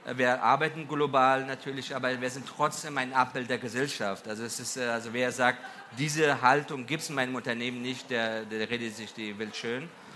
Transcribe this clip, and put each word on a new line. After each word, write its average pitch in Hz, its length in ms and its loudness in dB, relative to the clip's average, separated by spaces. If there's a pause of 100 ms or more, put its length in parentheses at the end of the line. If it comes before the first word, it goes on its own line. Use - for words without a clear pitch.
äh, 123 120 -6
wir 123 260 4
arbeiten 151 420 2
global 135 600 4
natürlich, 135 500 -8
aber 127 240 0
wir 127 100 -2
sind 127 160 -8
trotzdem 151 520 -2
ein 127 160 -2
Abbild 127 360 2
der 127 80 2
Gesellschaft. 113 680 -2
Also 107 160 -6
es 113 160 -6
ist, 120 160 -6
äh, 127 120 -2
also 117 260 -2
wer 123 180 2
sagt, 123 280 4 (380)
„Diese 147 440 4
Haltung 135 460 4
gibt's 151 220 -4
in 151 60 -6
meinem 127 200 0
Unternehmen 120 460 -4
nicht“, 127 280 -6
der, 113 360 0
der 110 240 -2
redet 117 260 -4
sich 107 180 -10
die 107 240 -8
Welt 107 180 -6
schön. 123 320 -6 (280)